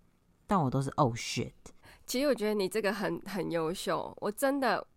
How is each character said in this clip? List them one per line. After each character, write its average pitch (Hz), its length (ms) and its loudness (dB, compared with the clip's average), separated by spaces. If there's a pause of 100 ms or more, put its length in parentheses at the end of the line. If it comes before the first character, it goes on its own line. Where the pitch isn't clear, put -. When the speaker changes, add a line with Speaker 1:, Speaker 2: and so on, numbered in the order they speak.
(480)
Speaker 1:
但 202 120 4
我 135 120 4
都 131 100 2
是 135 100 -4
“Oh 123 220 4
shit”。 - 400 -6 (540)
Speaker 2:
其 247 120 -2
实 277 60 2
我 294 80 6
觉 208 140 2
得 214 80 2
你 196 120 2
这 208 140 -2
个 196 100 2
很， 190 360 -2
很 175 240 -4
优 160 200 0
秀， - 500 -4
我 208 100 -2
真 277 280 0
的 226 360 0